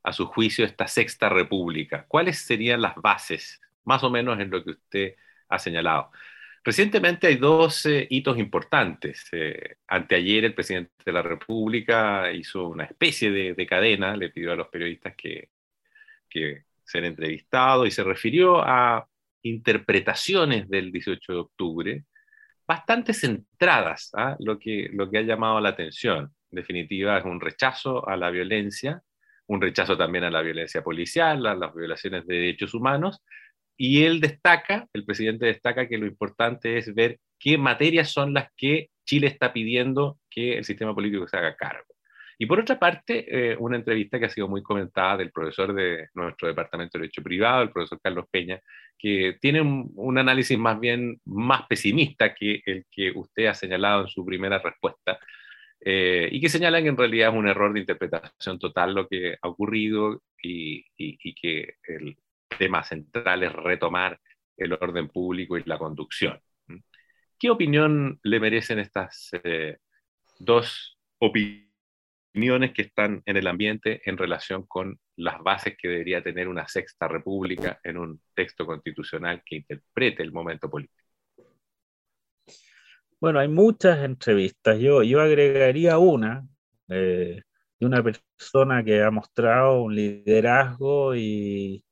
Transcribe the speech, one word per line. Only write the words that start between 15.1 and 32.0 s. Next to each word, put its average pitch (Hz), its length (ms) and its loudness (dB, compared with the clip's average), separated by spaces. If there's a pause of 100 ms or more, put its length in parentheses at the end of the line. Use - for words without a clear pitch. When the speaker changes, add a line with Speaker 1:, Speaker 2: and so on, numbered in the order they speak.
Speaker 1:
que, 80 340 -12 (800)
que 73 360 -6 (200)
sean 87 220 -6
entrevistados 117 840 0
y 92 40 0
se 104 120 -4
refirió 156 600 4
a 120 440 2 (360)
interpretaciones 113 1200 0
del 95 240 -2
dieciocho 92 420 -6
de 87 60 -2
octubre, 85 680 -6 (640)
bastante 233 460 0
centradas, 117 1000 0
¿ah? 123 240 -2
Lo 107 180 -4
que, 104 340 -6
lo 101 160 -2
que 104 120 0
ha - 20 0
llamado 110 380 0
la 101 100 2
atención. 82 640 -4 (160)
En 90 60 -18
definitiva, 95 640 -2
es 90 60 -4
un 90 140 -6
rechazo 123 720 -4
a 95 80 -2
la 90 140 -2
violencia, 104 720 -4 (420)
un 101 160 -2
rechazo 92 340 2
también 87 280 0
a 85 80 -2
la 82 100 0
violencia 82 420 -6
policial, 127 640 -2
a 104 80 0
las 85 220 -6
violaciones 82 500 -8